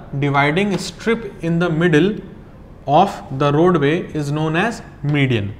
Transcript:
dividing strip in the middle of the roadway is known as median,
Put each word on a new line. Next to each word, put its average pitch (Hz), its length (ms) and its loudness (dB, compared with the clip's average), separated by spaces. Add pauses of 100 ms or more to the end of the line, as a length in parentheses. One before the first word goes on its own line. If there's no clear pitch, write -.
(200)
dividing 147 580 0
strip - 420 -4 (240)
in 170 180 0
the 175 80 0 (120)
middle 175 280 4 (800)
of 165 200 6 (300)
the 143 140 2
roadway 160 500 2 (140)
is 147 140 -4
known 156 280 -2
as 220 140 0 (340)
median, 131 400 2 (140)